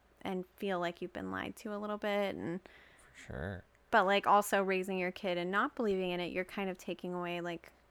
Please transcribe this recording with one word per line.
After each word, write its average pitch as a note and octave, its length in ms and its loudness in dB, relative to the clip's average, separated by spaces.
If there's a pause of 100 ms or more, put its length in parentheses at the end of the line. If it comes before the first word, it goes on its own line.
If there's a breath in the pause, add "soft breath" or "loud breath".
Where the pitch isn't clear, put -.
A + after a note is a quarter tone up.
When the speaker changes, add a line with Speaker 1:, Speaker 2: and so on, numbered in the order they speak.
(220)
Speaker 1:
and F#3 220 -2 (120)
feel F#3+ 240 0
like F3 200 -4
you've F3+ 140 -6
been - 160 -6
lied - 260 -6
to G#3+ 180 -8
a G#3 40 -6
little G#3 200 -4
bit. G3+ 360 0
And D#3+ 260 -4 (380 soft breath)
Speaker 2:
For - 340 -16
sure. F2 320 -6 (260)
Speaker 1:
but, G#3 160 6
like, G3 200 4
also G3+ 360 6
raising F#3+ 360 0
your F3+ 140 0
kid F3+ 260 -2
and F3 120 -2
not G#3+ 260 2
believing F#3+ 340 0
in F3 100 0
it, F3 120 -4
you're F3+ 120 -2
kind G3 260 -4
of F3+ 80 -6
taking F3+ 360 -6
away, F3 280 -2
like, E3+ 280 -8 (200)